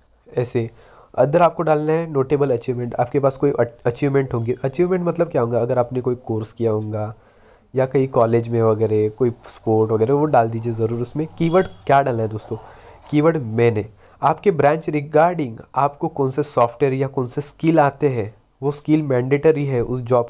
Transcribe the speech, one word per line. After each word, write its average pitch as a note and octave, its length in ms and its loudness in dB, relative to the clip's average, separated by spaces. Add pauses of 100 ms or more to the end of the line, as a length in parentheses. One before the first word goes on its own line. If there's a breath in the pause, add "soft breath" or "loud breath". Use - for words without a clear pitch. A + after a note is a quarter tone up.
(380)
ऐसे। A#2+ 340 -4 (480 soft breath)
other C#3+ 220 2
आपको E3+ 220 2
डालना D#3 300 0
है E3 180 -2
नोटेबल C#3 400 0
अचीवमेंट, A#2+ 440 -4
आपके B2 240 -2
पास C3+ 180 0
कोई C#3+ 140 2 (340)
अचीवमेंट C3+ 480 0
होंगे। A#2+ 300 -2
अचीवमेंट F3 400 -2
मतलब E3+ 260 -2
क्या C#3+ 120 0
होगा, A#2 200 0
अगर B2 180 0
आपने B2 220 -2
कोई B2 140 -2
कोर्स A2 380 -6
किया A2+ 180 -2
होगा G#2+ 420 -4 (600 soft breath)
या C3 100 2
कहीं C3 220 0
कॉलेज A#2 420 2
में A#2 140 0
वगैरह G#2+ 460 2
कोई A#2+ 200 0
स्पोर्ट A2 600 -2
वगैरह, A2 220 2
वो D3 120 2
डाल B2 240 2
दीजिए A2+ 240 -6
ज़रूर A2+ 280 -4
उसमें। D3 260 -6 (100)
कीवर्ड F3 300 2
क्या - 340 2
डालना A#2+ 220 -2
है A2 60 -2
दोस्तों, A2 280 -8 (540 loud breath)
कीवर्ड D3+ 260 4
मैंने, A2+ 480 0 (380 soft breath)
आपके D#3 280 2
ब्रांच D#3+ 380 0
regarding D3+ 720 0 (140)
आपको C#3 320 -2
कौन C#3 220 -2
से D3 140 -2
सॉफ्टवेयर C3 500 0
या C3+ 140 -2
कौन B2+ 200 -4
से C3 140 -8
स्किल D#3+ 380 0
आते C#3+ 300 2
हैं, A#2 260 -4 (280)
वो C#3+ 80 -2
स्किल D#3 300 0
मैंडेटरी C#3 640 2
है C3 180 -2
उस B2+ 180 -4
जॉब A#2+ 280 0